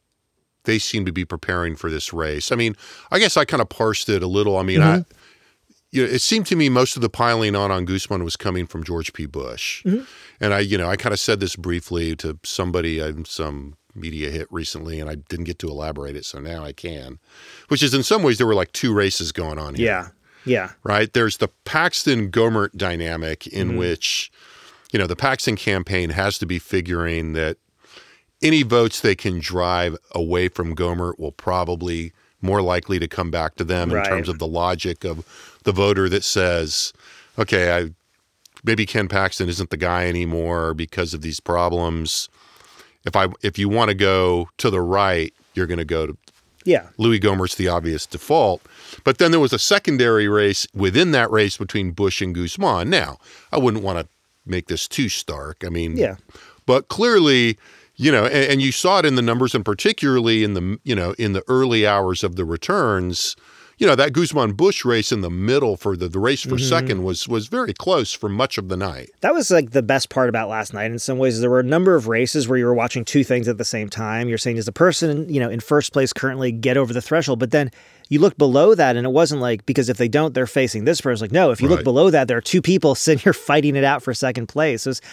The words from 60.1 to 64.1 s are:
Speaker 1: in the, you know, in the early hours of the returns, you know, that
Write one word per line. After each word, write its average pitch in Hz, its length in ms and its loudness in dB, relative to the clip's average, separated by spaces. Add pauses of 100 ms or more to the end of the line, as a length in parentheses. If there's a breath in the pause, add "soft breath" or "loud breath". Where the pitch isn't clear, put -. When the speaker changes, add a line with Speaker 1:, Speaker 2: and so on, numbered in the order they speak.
Speaker 1:
in 104 100 0
the, 92 300 -4
you 127 100 -2
know, 92 240 -2
in 107 140 0
the 95 160 -2
early 127 380 2
hours 98 360 2
of 90 140 -4
the 92 80 -2
returns, 92 920 -2 (440 soft breath)
you 214 80 2
know, 151 80 6
that 139 180 4